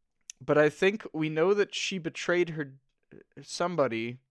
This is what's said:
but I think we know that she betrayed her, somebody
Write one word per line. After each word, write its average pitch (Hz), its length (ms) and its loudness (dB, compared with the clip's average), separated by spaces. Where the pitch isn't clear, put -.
but 147 140 2
I 151 120 6
think 196 420 0
we 156 160 -2
know 160 260 2
that 202 200 0
she - 240 -4
betrayed 175 520 -2
her, 151 220 -8
somebody 127 760 -2